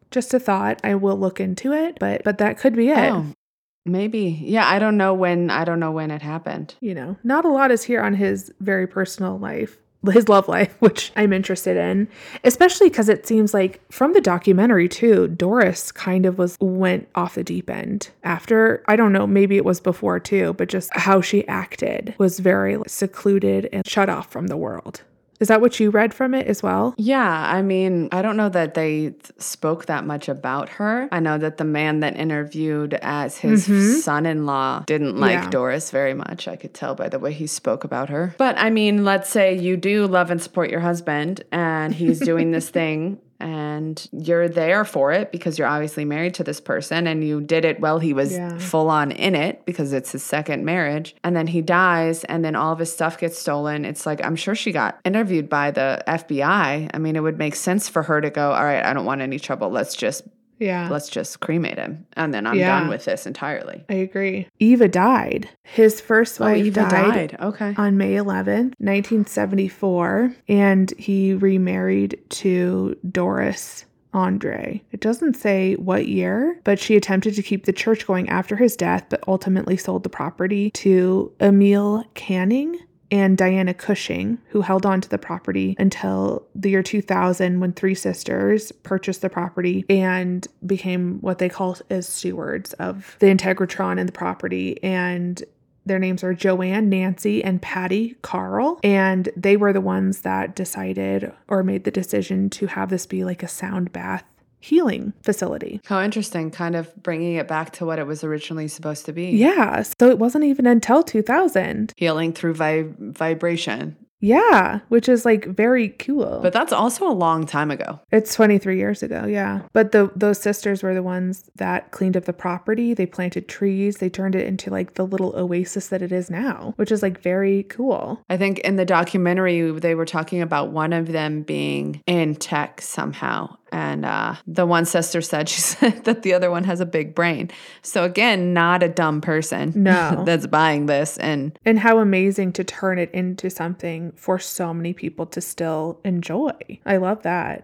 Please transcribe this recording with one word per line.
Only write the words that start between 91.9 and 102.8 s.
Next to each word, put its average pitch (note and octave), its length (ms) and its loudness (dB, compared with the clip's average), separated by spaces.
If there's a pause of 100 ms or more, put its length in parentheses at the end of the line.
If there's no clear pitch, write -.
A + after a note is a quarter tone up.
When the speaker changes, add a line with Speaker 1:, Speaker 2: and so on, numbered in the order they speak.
Speaker 1:
stewards F3 680 -6
of F#3 460 -10
the G3+ 60 8
Integratron F#3 720 2
and F#3 100 -2
the - 40 -6
property. F#3 680 -4
And F3+ 600 -4 (440)
their F#3+ 120 0
names F#3 240 -2
are F#3 120 -2
Joanne, F#3+ 560 2
Nancy, F#3+ 520 0
and F#3 200 0
Patty G3+ 580 -2
Carl. G3 640 -2
And F#3+ 500 4
they G3 220 4
were G3+ 160 4
the G3 80 0
ones F#3+ 400 -2
that F#3+ 340 -4
decided F#3+ 760 -4 (160)
or F#3+ 140 0
made F#3+ 220 -2
the G#3 60 -2
decision F#3+ 600 -2
to - 160 -4
have F#3+ 240 -4